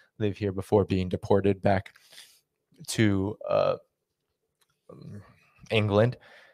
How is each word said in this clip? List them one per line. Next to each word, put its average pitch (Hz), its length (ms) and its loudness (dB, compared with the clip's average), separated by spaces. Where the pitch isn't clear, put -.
live 104 200 -4
here 101 160 -4
before 95 320 0
being 92 240 -2
deported 95 520 0
back 98 320 0
to, 98 500 0
uh, 95 260 0
England. 107 440 2